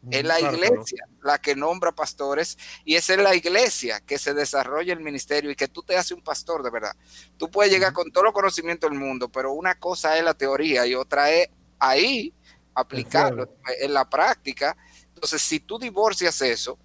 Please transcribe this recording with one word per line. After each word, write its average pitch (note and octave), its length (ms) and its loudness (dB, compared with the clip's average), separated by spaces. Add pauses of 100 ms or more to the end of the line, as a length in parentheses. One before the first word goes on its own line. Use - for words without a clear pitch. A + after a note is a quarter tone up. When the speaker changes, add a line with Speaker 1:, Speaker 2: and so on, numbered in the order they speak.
(100)
Speaker 1:
Es C3+ 120 0
Speaker 2:
Ujú. D#3+ 60 -2
Speaker 1:
la E3 100 4
Speaker 3:
Claro D#3+ 220 0
que G3+ 100 2
no. A#3 120 2
Speaker 1:
iglesia - 260 -10 (140)
la C#3+ 160 2
que C#3+ 180 -2
nombra E3+ 340 -2
pastores D3 680 -4 (260)
y D#3 100 0
es E3+ 140 2
en F#3+ 140 4
la G3 120 6
iglesia F3 640 0
que C#3 180 -6
se C#3+ 160 -2
desarrolla D3 580 -2
el E3 80 -6
ministerio D3 500 -4
y C#3 60 -8
que C3+ 100 -2
tú - 160 -12
te F3+ 140 -2
haces F3+ 160 -2
un F3 80 -12
pastor D#3 420 -6
de B2 60 -6
verdad. A2 260 -6 (440)
Tú E3 120 -6
puedes G3+ 220 4
llegar F#3+ 200 4
Speaker 2:
Ujú. - 20 -16
Speaker 1:
con E3 180 -4
todo F#3+ 140 4
el A3 80 4
conocimiento E3+ 520 0
del D3 120 -2
mundo, B2+ 320 -6
pero C3 220 -4
una F3 260 -2
cosa E3 400 0
es E3 40 2
la E3 120 2
teoría C3+ 520 0
y B2 80 0
otra C#3+ 360 2
es E3+ 180 4 (300)
ahí G#3 560 2 (400)
aplicarlo B2+ 720 0
Speaker 2:
Claro. - 100 -20 (240)
Speaker 1:
en C#3 140 -2
la C3 140 2
práctica. D3+ 680 0 (380)
Entonces, D3+ 260 -2
si D#3 200 0
tú A3 180 -10
divorcias G3+ 640 0
eso B2+ 420 -2